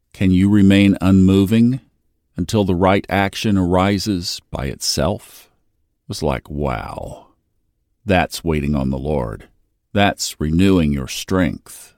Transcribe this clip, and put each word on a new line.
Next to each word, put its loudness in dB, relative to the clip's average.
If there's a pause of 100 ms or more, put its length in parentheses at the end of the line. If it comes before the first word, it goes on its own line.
(120)
Can 0
you 4
remain 4
unmoving 4 (560)
until -2
the 0
right 2
action -2
arises -2
by -8
itself?" -6 (520)
It -20
was -10
like, -4
wow, -8 (760)
that's -2
waiting -2
on -2
the -4
Lord. -6 (460)
That's -2
renewing 2
your -6
strength. -6